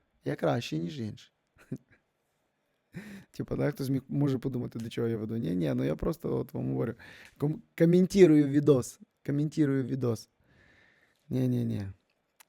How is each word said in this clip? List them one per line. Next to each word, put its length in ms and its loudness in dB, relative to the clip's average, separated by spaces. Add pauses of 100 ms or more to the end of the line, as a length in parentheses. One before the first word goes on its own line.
(260)
Я 100 -4
кращий, 440 -2
ніж 200 -8
інші. 320 -10 (400)
<laughs> 1600 -20
Типа, 240 -8
да, 160 -2
хтось 180 -6
міг, 180 0
може 300 0
подумати, 420 -6
до 100 -8
чого 180 -4
я 100 -2
веду. 200 -6
Ні, 180 -2
ні, 180 0
ну 100 -2
я 120 -2
просто 420 -4
от 160 -6
вам 160 -6
говорю. 260 -4 (420)
Ком-, 240 -2 (160)
коментую 680 6
відос. 520 2 (260)
Коментую 580 0
відос. 460 -4 (1000)
Ні, 180 0
ні, 180 0
ні. 220 -4 (600)